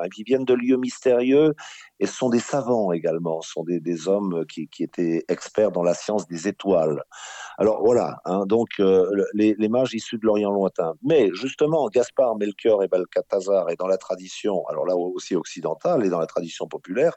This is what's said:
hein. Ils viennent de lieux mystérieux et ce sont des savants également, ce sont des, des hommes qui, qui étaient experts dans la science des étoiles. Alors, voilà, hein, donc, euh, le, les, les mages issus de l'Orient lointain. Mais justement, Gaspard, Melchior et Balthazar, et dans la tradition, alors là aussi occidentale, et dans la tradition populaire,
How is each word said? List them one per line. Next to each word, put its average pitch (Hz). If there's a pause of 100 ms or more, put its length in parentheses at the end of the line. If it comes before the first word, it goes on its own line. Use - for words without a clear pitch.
hein. 87
Ils 107
viennent 131
de 127
lieux 123
mystérieux 127 (460)
et 101
ce -
sont 127
des 117
savants 113
également, 82
ce -
sont 80
des, 85
des 82
hommes 95
qui, 78
qui -
étaient 82
experts 101
dans 90
la 87
science 98
des 85
étoiles. 80 (560)
Alors, 107
voilà, 98
hein, 98
donc, 110 (100)
euh, 95
le, 98
les, 107
les 107
mages 123
issus 113
de 107
l'Orient 104
lointain. 92
Mais 131
justement, 139
Gaspard, 120
Melchior 104
et 95
Balthazar, 92
et 85
dans 90
la 95
tradition, 92
alors 76
là 90
aussi 90
occidentale, 87
et -
dans 87
la 80
tradition 85
populaire, 131